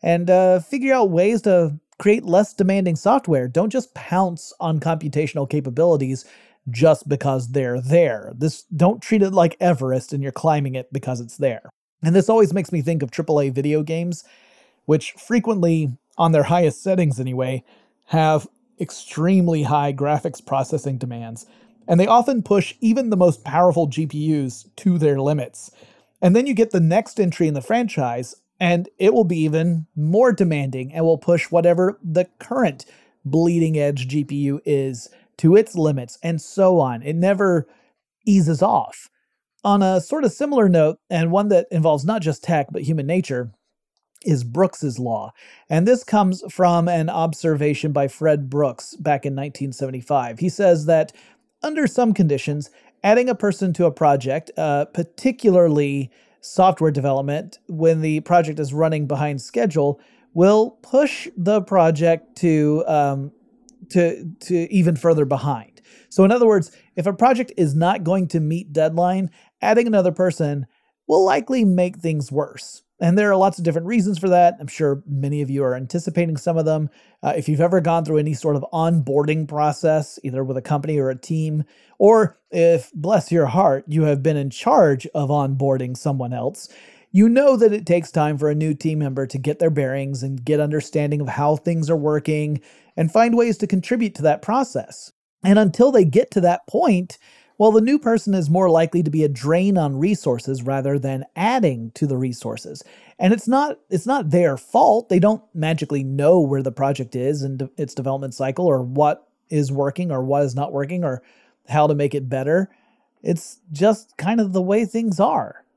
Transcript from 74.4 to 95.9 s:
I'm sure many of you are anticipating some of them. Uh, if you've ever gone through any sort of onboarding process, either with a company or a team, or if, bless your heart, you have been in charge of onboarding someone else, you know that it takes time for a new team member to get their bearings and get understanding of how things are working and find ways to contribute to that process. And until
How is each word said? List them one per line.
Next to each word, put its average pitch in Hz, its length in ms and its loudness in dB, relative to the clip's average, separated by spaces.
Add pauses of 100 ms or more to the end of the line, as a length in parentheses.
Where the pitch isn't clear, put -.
I'm 143 80 -12
sure 143 380 -2
many 143 360 -4
of 135 80 -6
you 139 140 -2
are 127 100 0
anticipating 165 640 -4
some 165 200 -2
of 160 80 0
them. 156 240 0 (340)
Uh, - 140 -2
if 151 120 -4
you've 151 120 0
ever 175 200 2
gone 165 240 0
through 156 140 0
any 151 160 -2
sort 147 200 -2
of 135 180 -4
onboarding 156 760 0
process, 151 720 -2
either 135 220 -6
with 131 120 -6
a 131 60 -6
company 151 360 -4
or 131 120 0
a 127 80 -6
team, 156 460 -4 (340)
or 220 400 4 (140)
if, 170 420 2
bless 175 380 -2
your 165 140 2
heart, 139 420 0
you 156 160 0
have 143 180 0
been 156 140 0
in 139 120 -4
charge 160 600 2
of 143 200 -4
onboarding 135 680 -2
someone 127 360 -6
else, 123 360 -8 (420)
you 208 180 6
know 262 280 4
that 214 160 6
it 208 120 -6
takes 170 280 0
time 151 260 0
for 147 100 0
a 147 60 0
new 151 200 -2
team 156 260 -4
member 135 260 -4
to 135 120 -8
get 151 200 -4
their 165 120 2
bearings 139 520 -4
and 135 220 -8
get 151 160 0
understanding 147 600 -2
of 139 80 -6
how 147 280 -2
things 160 340 -4
are 165 60 2
working 151 640 -2 (360)
and 160 160 -2
find 233 240 2
ways 233 220 0
to 208 80 -4
contribute 208 480 -2
to - 80 -10
that 151 180 2
process. - 720 -6 (300)
And 196 160 6
until 220 320 4